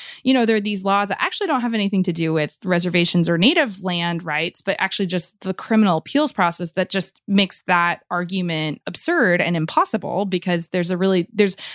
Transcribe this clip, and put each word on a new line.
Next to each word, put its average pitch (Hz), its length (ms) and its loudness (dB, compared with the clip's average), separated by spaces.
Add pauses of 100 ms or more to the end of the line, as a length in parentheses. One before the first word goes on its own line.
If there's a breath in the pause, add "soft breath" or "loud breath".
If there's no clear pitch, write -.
(240 loud breath)
you 262 100 4
know, 247 100 4
there 220 120 4
are 214 40 2
these 202 240 -4
laws 196 260 2
that - 120 -2
actually 392 240 -2
don't 285 140 0
have 233 120 -2
anything 196 300 2
to 180 100 0
do 160 200 -2
with 151 320 -2
reservations 175 640 2
or 170 100 2
native 220 460 2
land 170 400 -2
rights, 160 360 -4
but - 200 -2
actually 190 260 -2
just 175 360 -6
the - 120 -4
criminal 208 440 2
appeals 285 340 -2
process 170 400 -2
that 185 180 -2
just - 380 -4
makes 196 400 2
that 175 420 2
argument 175 760 -2
absurd 190 520 2
and 175 160 0
impossible, 185 680 0
because 180 460 -2
there's 175 200 -2
a 185 60 -2
really, 185 360 2
there's, 196 240 2 (180 loud breath)